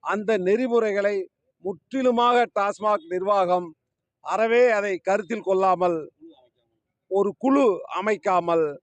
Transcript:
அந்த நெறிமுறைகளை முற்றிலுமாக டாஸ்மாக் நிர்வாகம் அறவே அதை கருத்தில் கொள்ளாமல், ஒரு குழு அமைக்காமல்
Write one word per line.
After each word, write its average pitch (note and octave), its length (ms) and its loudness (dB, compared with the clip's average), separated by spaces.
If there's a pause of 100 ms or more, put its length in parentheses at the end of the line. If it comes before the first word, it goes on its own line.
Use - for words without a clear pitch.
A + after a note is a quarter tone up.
அந்த G3+ 380 -2
நெறிமுறைகளை G#3 880 0 (320)
முற்றிலுமாக A#3+ 880 0 (120)
டாஸ்மாக் G3+ 500 -2
நிர்வாகம் F3+ 680 0 (460)
அறவே A3+ 500 2
அதை G3+ 280 -2
கருத்தில் G3+ 500 -4
கொள்ளாமல், F#3 640 0 (960)
ஒரு G3 320 0
குழு C4 440 2 (180)
அமைக்காமல் F3 680 0 (160)